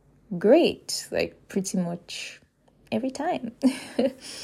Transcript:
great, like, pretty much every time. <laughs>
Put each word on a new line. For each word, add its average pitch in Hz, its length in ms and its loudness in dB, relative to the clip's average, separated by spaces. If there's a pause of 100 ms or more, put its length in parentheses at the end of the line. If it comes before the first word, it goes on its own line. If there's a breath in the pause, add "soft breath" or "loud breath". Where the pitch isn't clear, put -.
(380)
great, 240 720 4
like, - 380 -4
pretty 190 300 -4
much - 640 -6 (520)
every 247 180 -2
time. 277 460 -4
<laughs> - 40 -8 (840 loud breath)